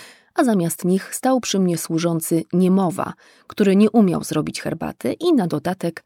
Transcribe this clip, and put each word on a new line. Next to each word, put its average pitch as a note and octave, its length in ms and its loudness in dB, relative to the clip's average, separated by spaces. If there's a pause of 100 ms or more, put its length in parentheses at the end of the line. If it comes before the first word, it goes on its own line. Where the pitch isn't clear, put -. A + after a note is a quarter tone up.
(360)
a E4 80 2
zamiast F#3 420 0
nich F#3 300 -2
stał C4 240 0
przy G3+ 200 -2
mnie F3 180 2
służący E3 640 -2 (100)
niemowa, F#3 600 2 (340)
który G3 280 2
nie G#3 160 6
umiał G3 320 2
zrobić D#3 380 -4
herbaty D#3+ 520 -6
i F4 200 0
na G3 140 2
dodatek E3+ 580 -6